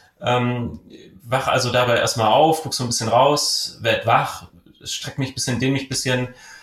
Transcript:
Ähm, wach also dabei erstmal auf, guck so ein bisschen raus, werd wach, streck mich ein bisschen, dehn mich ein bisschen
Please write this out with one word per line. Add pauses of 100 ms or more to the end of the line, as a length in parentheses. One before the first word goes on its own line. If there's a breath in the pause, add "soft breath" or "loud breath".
(220 soft breath)
Ähm, (440)
wach
also
dabei
erstmal
auf,
guck
so
ein
bisschen
raus,
werd
wach, (360)
streck
mich
ein
bisschen,
dehn
mich
ein
bisschen (340 loud breath)